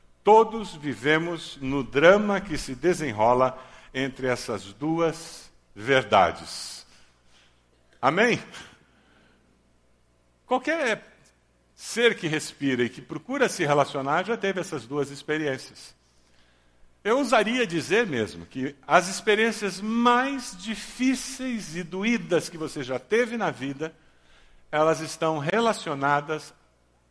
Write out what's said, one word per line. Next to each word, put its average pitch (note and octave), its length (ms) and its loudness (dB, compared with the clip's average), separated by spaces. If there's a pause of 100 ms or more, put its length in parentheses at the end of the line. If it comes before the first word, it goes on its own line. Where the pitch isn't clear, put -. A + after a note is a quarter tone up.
(220)
Todos G#3+ 540 4
vivemos D3+ 840 -2
no C3+ 200 -2
drama F#3+ 600 6
que D3+ 160 -6
se C3 180 -8
desenrola B2+ 840 2 (360)
entre C3 340 -4
essas G#2 460 -4
duas D#3+ 760 -4 (240)
verdades." G#2 1120 2 (1160)
Amém? G3 420 2 (2000)
Qualquer C4 720 -2 (600)
ser A3+ 400 0
que F3 120 -4
respira C#3 560 0
e A2+ 60 2
que - 120 -12
procura B3 480 -2
se E3+ 160 -2
relacionar C#3+ 580 2
já A3 140 -4
teve F#3+ 240 -2
essas C#3+ 240 -8
duas C#3 240 -4
experiências. C#3+ 840 -6 (1080)
Eu A3+ 140 2
ousaria A#3+ 480 2
dizer E3+ 400 0
mesmo G2 400 -4
que C3+ 300 -6 (120)
as F3 200 6
experiências G#3 720 0
mais A#3+ 720 0
difíceis A#3 1200 -4
e F3+ 60 -4
doídas F#3 640 -2
que D#3+ 120 -14
você D3+ 240 -8
já B2+ 160 -4
teve A#3 380 -2
na F#3+ 120 -2
vida, C#3 440 -6 (800)
elas D#3 300 4
estão D#3+ 380 -4
relacionadas D3+ 1120 -2 (580)